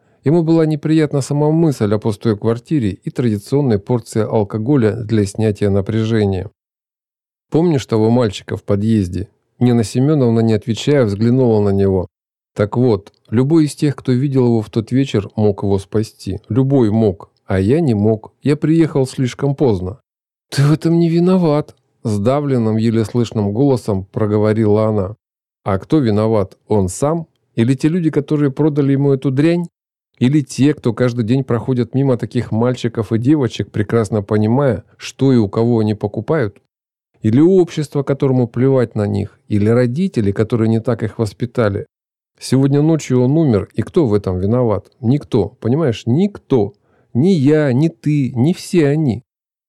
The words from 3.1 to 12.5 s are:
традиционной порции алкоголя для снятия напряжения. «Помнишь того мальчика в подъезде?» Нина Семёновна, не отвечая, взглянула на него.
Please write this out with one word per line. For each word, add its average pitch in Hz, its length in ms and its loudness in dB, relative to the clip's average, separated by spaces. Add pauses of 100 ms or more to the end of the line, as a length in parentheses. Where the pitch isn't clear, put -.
традиционной 120 720 -2
порции 117 420 -4
алкоголя 110 720 0
для 110 320 -2
снятия 104 460 -2
напряжения. 104 800 -2 (1000)
«Помнишь 156 360 0
того 110 240 2
мальчика 117 460 0
в 107 60 -14
подъезде?» 101 680 -2 (280)
Нина 120 240 2
Семёновна, 127 580 0
не 113 120 2
отвечая, 117 520 0
взглянула 113 560 2
на 104 100 0
него. 98 360 0 (480)